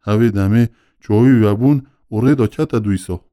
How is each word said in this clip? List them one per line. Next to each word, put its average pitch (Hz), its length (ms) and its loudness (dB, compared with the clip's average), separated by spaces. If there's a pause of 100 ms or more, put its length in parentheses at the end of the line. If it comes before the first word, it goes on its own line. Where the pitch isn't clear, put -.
هوی 110 300 0
دمه 101 380 0 (320)
چوی 117 440 2
وبون 131 420 0 (240)
و 110 100 0
ری 135 140 2
دا 123 120 0
کت 151 280 -6
دو 107 160 -2
عیسی. 92 280 -6 (140)